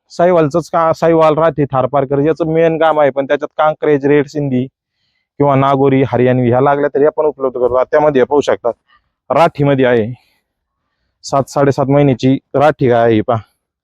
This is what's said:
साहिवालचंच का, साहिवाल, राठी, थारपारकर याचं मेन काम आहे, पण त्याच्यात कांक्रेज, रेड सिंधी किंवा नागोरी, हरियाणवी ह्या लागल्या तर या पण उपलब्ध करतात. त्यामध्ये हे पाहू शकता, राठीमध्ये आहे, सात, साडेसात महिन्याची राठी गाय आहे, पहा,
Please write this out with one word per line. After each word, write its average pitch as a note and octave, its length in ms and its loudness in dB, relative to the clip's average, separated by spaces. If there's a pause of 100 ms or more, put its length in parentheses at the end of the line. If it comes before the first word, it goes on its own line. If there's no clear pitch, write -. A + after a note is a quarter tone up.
साहिवालचंच E3+ 640 0
का, E3 220 0
साहिवाल, D#3+ 460 2
राठी, D#3 260 0
थारपारकर C3+ 540 -2
याचं D#3 280 -2
मेन D#3+ 320 0
काम D#3 220 2
आहे, C#3+ 100 2
पण C#3 140 -6
त्याच्यात C#3+ 340 -6
कांक्रेज, D3+ 480 0
रेड C#3+ 200 2
सिंधी C#3 400 -4 (720)
किंवा C#3+ 160 2
नागोरी, C3+ 480 2
हरियाणवी B2+ 460 0
ह्या B2 120 2
लागल्या C#3+ 280 0
तर C#3 140 -2
या D3+ 80 2
पण D#3 160 -4
उपलब्ध C3 320 -4
करतात. B2 320 0
त्यामध्ये D3+ 300 0
हे B2 40 2
पाहू C#3+ 160 -2
शकता, A#2 300 -2 (600)
राठीमध्ये C#3+ 560 0
आहे, A#2+ 280 0 (1080)
सात, C#3 260 -2
साडेसात C#3 380 0
महिन्याची C3+ 520 0 (160)
राठी C#3 340 2
गाय A#2 140 2
आहे, A#2 180 2
पहा, A#2 180 -2 (440)